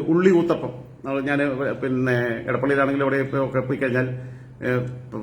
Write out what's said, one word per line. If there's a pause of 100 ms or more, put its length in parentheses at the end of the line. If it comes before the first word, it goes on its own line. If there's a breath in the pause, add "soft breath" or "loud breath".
(120)
ഉള്ളി
ഊത്തപ്പം, (320)
നമ്മൾ
ഞാൻ (440)
പിന്നെ (320)
എടപ്പള്ളിയിലാണെങ്കിലും
അവിടെ
ഇപ്പോൾ
ഒക്കെ
പോയി
കഴിഞ്ഞാൽ, (580 loud breath)
ഏ, (540)